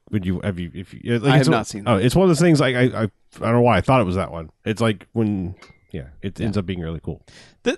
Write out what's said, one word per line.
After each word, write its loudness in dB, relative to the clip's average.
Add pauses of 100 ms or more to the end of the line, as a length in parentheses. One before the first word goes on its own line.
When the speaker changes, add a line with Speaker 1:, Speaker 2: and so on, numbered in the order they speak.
Speaker 1:
would -4
you -2
have -4
you -10
if -14
you, -2
like, 4
Speaker 2:
I 6
Speaker 1:
it's 4
Speaker 2:
have 4
Speaker 1:
a- 2
Speaker 2:
not -4
seen -10
Speaker 1:
Oh, 4
Speaker 2:
that. 2
Speaker 1:
it's 2
one 4
of 6
those 4
things. 4
I, 2
I, 0
I, 0
I 0 (340)
don't 0
know 4
why 4
I 2
thought 2
it 0
was -2
that -4
one. -12 (140)
It's -4
like -2
when, -2 (360)
yeah, -12 (140)
it -10
Speaker 3:
Yeah. -4
Speaker 1:
ends -4
up -4
being -8
really -8
cool. -12 (420)
Speaker 3:
The, -2